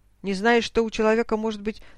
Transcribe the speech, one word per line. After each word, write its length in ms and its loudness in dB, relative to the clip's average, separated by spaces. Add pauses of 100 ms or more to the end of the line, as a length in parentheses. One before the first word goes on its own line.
(220)
Не 120 -4
знаешь, 300 4
что 200 0
у 60 -6
человека 460 0
может 260 -6
быть 200 -8 (160)